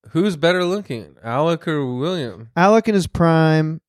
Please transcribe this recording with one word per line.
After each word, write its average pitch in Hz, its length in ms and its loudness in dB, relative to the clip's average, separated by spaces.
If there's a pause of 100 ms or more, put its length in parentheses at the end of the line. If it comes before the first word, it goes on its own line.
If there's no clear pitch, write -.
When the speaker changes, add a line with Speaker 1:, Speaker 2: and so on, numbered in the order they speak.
Speaker 1:
who's 185 260 0
better 175 300 0
looking, 127 580 -8
Alec 151 440 -2
or 151 180 -4 (100)
William? 123 600 -8
Speaker 2:
Alec 214 340 4
in 208 60 0
his 180 120 0
prime 160 800 2